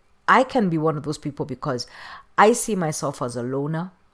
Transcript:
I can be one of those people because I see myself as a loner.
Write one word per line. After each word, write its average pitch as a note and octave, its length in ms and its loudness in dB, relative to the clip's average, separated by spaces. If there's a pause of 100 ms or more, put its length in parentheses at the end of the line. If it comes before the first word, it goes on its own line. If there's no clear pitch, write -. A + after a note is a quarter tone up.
(300)
I A#3 140 6
can A#3+ 240 0
be E3 80 0
one D#3 220 0
of C#3 60 -8
those D3 120 -4
people D3 300 -8
because C3 400 -6 (500)
I G#3+ 160 8
see A3+ 240 -2
myself D#3 460 -4
as A#2+ 120 -6
a B2 80 -6
loner. D3+ 500 -4 (200)